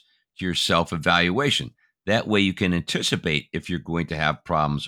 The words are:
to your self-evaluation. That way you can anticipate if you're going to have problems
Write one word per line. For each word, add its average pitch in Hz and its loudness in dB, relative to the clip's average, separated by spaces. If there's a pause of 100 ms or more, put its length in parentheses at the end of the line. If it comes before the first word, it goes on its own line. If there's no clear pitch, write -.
(380)
to 92 -6
your 90 0
self-evaluation. 87 2 (340)
That 107 0
way 107 4
you 95 4
can 90 2
anticipate 85 -2
if 78 -6
you're 85 -4
going 82 -4
to 80 -4
have 76 0
problems 76 0